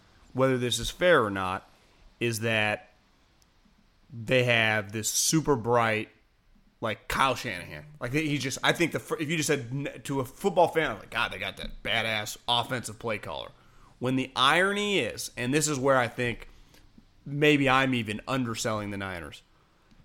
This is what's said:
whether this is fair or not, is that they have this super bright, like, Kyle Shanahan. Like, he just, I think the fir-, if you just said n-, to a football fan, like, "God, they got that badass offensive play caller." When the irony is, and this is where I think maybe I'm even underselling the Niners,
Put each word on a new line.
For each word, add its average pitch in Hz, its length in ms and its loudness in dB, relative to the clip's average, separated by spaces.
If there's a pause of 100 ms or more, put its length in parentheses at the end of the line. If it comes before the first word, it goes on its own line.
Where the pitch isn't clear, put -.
(320)
whether 131 260 2
this 117 220 -2
is 113 100 -6
fair 165 340 6
or 104 60 0
not, 95 400 -4 (480)
is 117 220 -2
that 107 500 0 (1200)
they 123 300 0
have 110 480 2
this 107 180 -4
super 151 460 2
bright, 113 540 2 (720)
like, 107 260 -4
Kyle 131 300 2
Shanahan. 85 480 -8 (160)
Like, 123 120 -6
he 147 240 0
just, 131 280 -4
I 147 80 4
think 165 180 0
the 143 80 -2
fir-, 151 220 -6
if 147 100 -4
you 170 60 0
just 151 100 -2
said 135 240 0
n-, 139 320 -8
to 139 160 -4
a 127 60 -2
football 175 420 2
fan, 143 320 0
like, - 120 -18
"God, 110 200 -2
they 92 80 -10
got 95 200 -6
that - 260 -12
badass 110 520 -2 (120)
offensive 120 500 -2
play 110 200 -6
caller." 69 340 -12 (480)
When 131 160 0
the 127 180 -2
irony 190 640 2
is, 117 380 -4
and 123 180 -2
this 151 140 2
is 147 100 -2
where 135 180 4
I 120 120 2
think 120 400 -4 (760)
maybe 143 460 4
I'm 131 240 4
even 107 320 -2
underselling 110 640 -2
the 101 80 -6
Niners, 90 420 -8 (640)